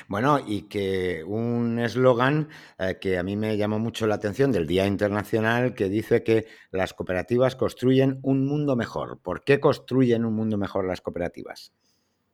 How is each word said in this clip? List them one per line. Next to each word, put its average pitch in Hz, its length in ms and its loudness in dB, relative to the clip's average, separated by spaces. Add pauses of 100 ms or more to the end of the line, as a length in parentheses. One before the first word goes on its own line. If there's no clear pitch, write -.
Bueno, 131 380 2
y 104 160 -4
que 95 600 -2
un 117 560 -2
eslogan, 127 680 2 (300)
eh, 92 200 -2
que 92 200 -2
a 87 40 -2
mí 98 140 -4
me 107 220 -2
llamó 107 200 0
mucho 110 280 -2
la 107 80 2
atención 107 380 0
del 87 140 0
Día 92 200 2
Internacional, 110 880 0
que 98 160 0
dice 107 320 2
que 110 240 2 (240)
las 92 240 -2
cooperativas 120 600 0
construyen 131 680 2
un 135 240 0
mundo 143 280 0
mejor. 73 460 -4
¿Por 90 240 -6
qué 139 160 4
construyen 123 640 2
un 113 80 -2
mundo 110 240 -2
mejor 98 300 -2
las 90 160 -4
cooperativas? - 720 -8 (600)